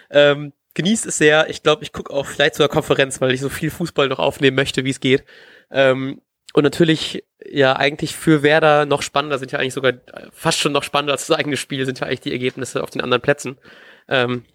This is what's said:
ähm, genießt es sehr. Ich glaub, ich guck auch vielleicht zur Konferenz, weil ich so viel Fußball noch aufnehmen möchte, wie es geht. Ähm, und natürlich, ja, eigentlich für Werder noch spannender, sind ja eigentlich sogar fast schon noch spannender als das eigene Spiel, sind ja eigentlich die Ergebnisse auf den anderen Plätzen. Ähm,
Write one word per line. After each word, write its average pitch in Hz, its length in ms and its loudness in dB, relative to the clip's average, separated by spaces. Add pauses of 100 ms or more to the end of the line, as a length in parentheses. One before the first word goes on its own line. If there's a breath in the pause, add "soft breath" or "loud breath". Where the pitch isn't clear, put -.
ähm, 143 420 4 (220)
genießt 196 320 0
es - 140 -6
sehr. 156 300 6
Ich - 120 -10
glaub, 151 220 2
ich - 80 -14
guck - 180 -12
auch 139 160 -6
vielleicht - 300 0
zur 151 140 2
Konferenz, 139 520 0
weil 131 120 2
ich 131 60 -4
so 135 100 -4
viel 151 200 -6
Fußball 151 380 -2
noch 131 100 -4
aufnehmen 139 380 2
möchte, 135 280 -2
wie 135 60 -4
es 131 100 -4
geht. 135 240 2 (460 loud breath)
Ähm, 135 500 2 (340)
und 147 100 4
natürlich, 156 600 0 (240)
ja, 135 280 2
eigentlich 147 400 -4
für 156 260 2
Werder 151 460 4
noch 143 160 0
spannender, 143 340 -4
sind 131 140 -10
ja 143 80 -4
eigentlich 131 160 -4
sogar 131 180 0 (380)
fast - 260 -4
schon 151 140 0
noch 143 100 0
spannender 143 320 -2
als - 140 -6
das 160 100 2
eigene 147 180 -2
Spiel, 135 300 -6
sind 131 140 -6
ja 147 80 -6
eigentlich 135 140 -6
die 143 100 -8
Ergebnisse 127 500 -6
auf - 80 -8
den - 120 -12
anderen 123 200 -2
Plätzen. 139 360 -2 (500 loud breath)
Ähm, 123 480 -2